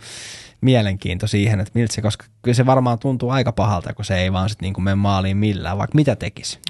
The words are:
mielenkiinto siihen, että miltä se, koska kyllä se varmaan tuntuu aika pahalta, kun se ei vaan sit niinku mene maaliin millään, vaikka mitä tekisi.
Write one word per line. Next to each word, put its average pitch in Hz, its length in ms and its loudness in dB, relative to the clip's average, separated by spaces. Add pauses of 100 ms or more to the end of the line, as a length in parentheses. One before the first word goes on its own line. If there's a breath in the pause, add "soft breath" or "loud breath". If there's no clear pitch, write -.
(600 loud breath)
mielenkiinto 104 640 0
siihen, 104 340 2
että 104 140 -4
miltä 117 200 0
se, 110 80 -4
koska 107 220 -4 (180)
kyllä 123 120 2
se 123 120 4
varmaan 127 320 4
tuntuu 127 320 -2
aika 131 220 0
pahalta, 101 420 0
kun 104 100 -10
se 95 140 -2
ei 92 140 0
vaan 95 160 0
sit 107 120 -6
niinku 95 200 -4
mene 98 140 2
maaliin 98 420 2
millään, 101 420 0
vaikka - 160 -2
mitä 139 220 4
tekisi. - 420 -10 (120)